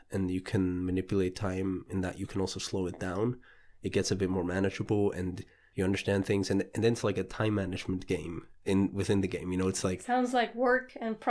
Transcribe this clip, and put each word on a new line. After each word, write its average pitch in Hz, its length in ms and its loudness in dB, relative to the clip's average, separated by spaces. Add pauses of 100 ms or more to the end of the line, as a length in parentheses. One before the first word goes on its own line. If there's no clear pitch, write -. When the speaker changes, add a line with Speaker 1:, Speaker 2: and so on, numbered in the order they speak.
(120)
Speaker 1:
and 95 200 0
you 92 100 -2
can 90 440 0
manipulate 92 500 0
time 95 540 -2
in 95 120 0
that 90 180 -4
you 98 80 -6
can 98 140 -2
also 92 180 -2
slow 95 280 -2
it - 120 -8
down, 101 380 0 (440)
it 92 120 -4
gets 98 180 2
a 101 40 0
bit 92 140 0
more 92 140 0
manageable, 98 680 2
and 90 320 -4 (320)
you 98 80 0
understand 98 420 2
things, 98 240 2
and, 98 160 2 (100)
and 107 80 2
then 117 100 6
it's 113 100 -4
like 101 140 0
a 92 60 0
time 107 320 -2
management 92 520 -2
game 82 380 -4 (200)
in, 98 280 4
within 98 280 2
the 95 60 2
game, 87 240 -4
you 95 60 0
know, 92 100 2
it's - 160 -2
like 92 180 -2
Speaker 2:
Sounds 247 320 0
like 226 220 0
work 254 460 2
and 220 160 -4 (140)